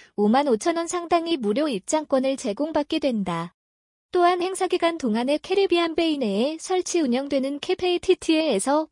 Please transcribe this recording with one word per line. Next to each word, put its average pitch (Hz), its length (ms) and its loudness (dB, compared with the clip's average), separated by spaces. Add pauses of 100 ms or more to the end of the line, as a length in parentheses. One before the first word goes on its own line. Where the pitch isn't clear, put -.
(160)
오만 233 320 4
오천 330 300 0
원 339 80 -2
상당의 339 500 -2
무료 247 320 0
입장권을 269 720 -2
제공받게 294 600 -2
된다. 185 560 -2 (560)
또한 359 320 4
행사 370 240 -2
기간 339 320 0
동안에 247 400 0
캐리비안 349 560 0
베이 320 240 0
내에 247 420 0
설치 359 400 -2
운영되는 277 600 0
캐페이 359 380 0
티티엘에서 311 920 0